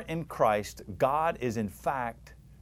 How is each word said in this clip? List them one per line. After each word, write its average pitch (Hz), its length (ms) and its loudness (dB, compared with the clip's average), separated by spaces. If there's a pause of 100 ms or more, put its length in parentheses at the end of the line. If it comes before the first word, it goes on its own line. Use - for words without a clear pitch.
in 165 160 -4
Christ, 107 600 2 (140)
God 156 440 2
is 120 160 0
in 110 100 0
fact 123 680 -6 (260)